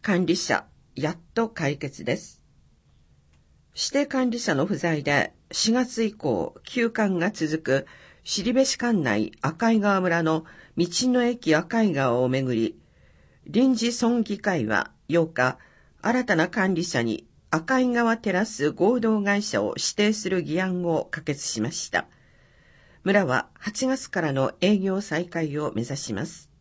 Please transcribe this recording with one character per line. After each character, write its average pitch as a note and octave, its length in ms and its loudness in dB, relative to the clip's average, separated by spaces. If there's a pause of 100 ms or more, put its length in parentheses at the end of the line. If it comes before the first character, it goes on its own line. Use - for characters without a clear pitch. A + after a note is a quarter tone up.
管 F#3 240 0
理 E3 100 2
者、 - 300 -2 (300)
や D3+ 160 -2
っ E3+ 60 -8 (180)
と A3+ 140 0
解 D3 280 -2
決 - 260 -10
で A#2+ 140 -2
す。 - 240 -18 (1300)
指 - 160 -6
定 C#4 160 2
管 B3+ 240 0
理 A#3 80 -4
者 F#3+ 160 -2
の C#3 100 2
不 G3+ 100 -2
在 D#3 280 -2
で、 C#3+ 300 0 (180)
四 - 200 0
月 B3 320 0
以 G#3+ 100 -2
降、 A2 500 -2
休 A#3 260 -2
館 G3+ 300 0
が F3 100 2
続 D#3 300 -2
く C3+ 280 0 (360)
後 - 180 -4
志 A3 120 0
部 C4 120 4
市 - 120 -2
管 A3+ 260 0
内 G#2+ 380 0
赤 F#3+ 280 0
井 A3+ 100 4
川 G3 220 2
村 E3+ 220 2
の D#3+ 220 2 (320)
道 E3+ 100 2 (240)
の B3 140 4
駅 A#3+ 280 0
赤 A3+ 300 2
井 G3 100 2
川 B2+ 280 2
を B2+ 60 2
め C3 140 0
ぐ B2+ 140 0
り、 A2+ 240 0 (680)
臨 B3+ 300 4
時 A#3 160 0
村 A#3 320 0
議 G3+ 160 -4
会 E3+ 260 0
は G#2+ 240 0 (180)
八 E3 200 2
日、 B2+ 320 0 (420)
新 B3 240 0
た G3+ 100 2
な D#3+ 120 4
管 F#3+ 260 0
理 E3 100 0
者 B2+ 200 -2
に A2+ 240 -4 (240)
赤 E3 300 0
井 B3+ 80 2
川 A#3 280 2
テ A3+ 140 -4
ラ F#3+ 160 0
ス D3 240 -2
合 A3+ 280 2
同 A3 220 0
会 G3+ 220 0
社 G#2 180 -2
を - 160 -2
指 - 160 -4
定 G#3 200 2
す G#3+ 140 -4
る F#3 140 0
議 D3+ 180 -2
案 F3+ 260 -2
を D#3+ 260 0
可 D#3 100 -8
決 C#3+ 260 -6
し A2 140 -4
ま A2 80 -2
し - 220 -10
た。 F2 160 -2 (960)
村 G3 240 4
は B2+ 260 0
八 - 320 -6
月 C4 240 -2
か F3+ 120 -4
ら D3+ 120 0
の C3+ 260 0
営 G3 200 4
業 F#3+ 220 -2
再 F3 260 -4
開 D#3 320 -4
を D3+ 160 -4
目 A#2 80 -2
指 C3+ 140 -6
し - 180 -8
ま G#2+ 100 -4
す。 - 240 -16 (120)